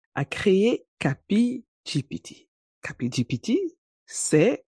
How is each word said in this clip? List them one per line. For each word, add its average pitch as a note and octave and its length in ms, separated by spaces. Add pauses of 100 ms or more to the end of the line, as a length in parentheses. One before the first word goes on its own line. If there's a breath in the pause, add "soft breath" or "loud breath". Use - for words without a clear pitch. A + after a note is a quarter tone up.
(140)
a C3+ 100
créé G3+ 600 (140)
Capi A#3+ 640 (200)
G - 200
P - 160
T. - 280 (340)
Capi - 280
G B2 140
P B2 140
T, E4+ 380 (300)
c'est, - 580 (160)